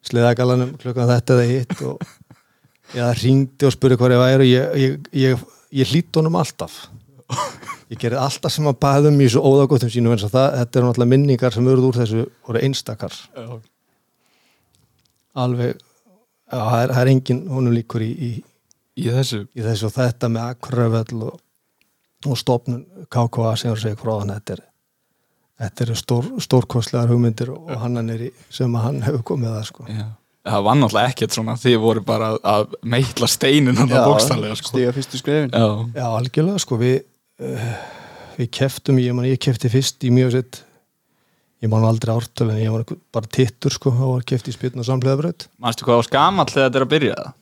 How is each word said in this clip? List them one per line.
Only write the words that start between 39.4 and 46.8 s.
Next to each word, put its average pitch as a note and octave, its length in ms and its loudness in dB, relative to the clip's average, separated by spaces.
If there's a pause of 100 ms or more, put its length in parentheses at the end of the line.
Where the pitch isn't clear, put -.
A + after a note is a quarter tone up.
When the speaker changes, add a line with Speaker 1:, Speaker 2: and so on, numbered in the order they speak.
Speaker 1:
keppti B2+ 260 0
fyrst C3 380 -2
í B2 80 4
Mývatnssveit, B2+ 460 0 (1000)
ég A2 80 -2
man A2 160 2
aldrei A2+ 300 0
ártöl, A#2+ 340 -4
en A2 140 -2
ég A2 80 -2
var A2+ 100 -2
einhver, - 200 -10 (120)
bara G#2+ 160 -6
tittur, - 460 -2
sko, - 160 -2
og B2+ 240 0
var B2 160 -6
keppt B2 180 -4
í A2 60 -8
spyrnu B2+ 260 -8
og A#2 80 -6
samhliða C3 300 0
braut. E3+ 260 -8 (120)
Speaker 2:
Manstu A#2 280 -6
hvað A#2+ 160 4
varst - 140 -2
gamall E3 340 4
þegar C3+ 220 2
þetta C3+ 100 2